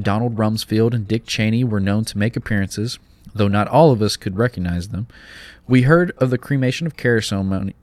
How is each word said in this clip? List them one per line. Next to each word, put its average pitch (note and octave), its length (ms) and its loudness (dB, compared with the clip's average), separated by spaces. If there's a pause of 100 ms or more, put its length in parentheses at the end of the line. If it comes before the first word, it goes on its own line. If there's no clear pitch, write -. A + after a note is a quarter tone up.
Donald G#2+ 360 -2
Rumsfeld A2 560 0
and A2 160 -4
Dick A2+ 160 -2
Cheney A2+ 400 0
were G#2+ 160 0
known G2+ 260 0
to - 120 -8
make G#2 180 0
appearances, G#2 640 -4 (360)
though G2+ 140 2
not G2+ 200 0
all D3 220 6
of A2 120 2
us G2+ 140 0
could F#2 200 -8
recognize F2+ 520 -2
them. G#2+ 180 -8 (600)
We B2+ 160 4
heard E3+ 360 4
of C3 120 2
the B2+ 60 0
cremation C3 500 -2
of D#3 100 -8
care A#2 260 2
ceremony, G2 600 -4